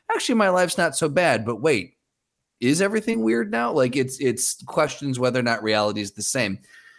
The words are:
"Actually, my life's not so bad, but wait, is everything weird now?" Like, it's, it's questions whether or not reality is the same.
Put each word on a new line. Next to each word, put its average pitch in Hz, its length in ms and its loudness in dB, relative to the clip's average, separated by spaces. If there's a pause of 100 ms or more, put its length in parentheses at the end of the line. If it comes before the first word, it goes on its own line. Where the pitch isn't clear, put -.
(100)
"Actually, 427 260 0
my 208 120 4
life's 180 300 2
not 165 180 0
so 160 140 0
bad, 139 340 2
but 113 160 -4
wait, 123 360 0 (600)
is 143 220 2
everything 220 400 0
weird 226 300 0
now?" 233 200 -2
Like, 131 260 2
it's, 127 220 -2
it's - 440 -2
questions 143 560 -2
whether 127 220 2
or - 20 0
not 117 200 0
reality 107 380 2
is 98 120 -6
the 104 100 -12
same. 107 360 -2 (400)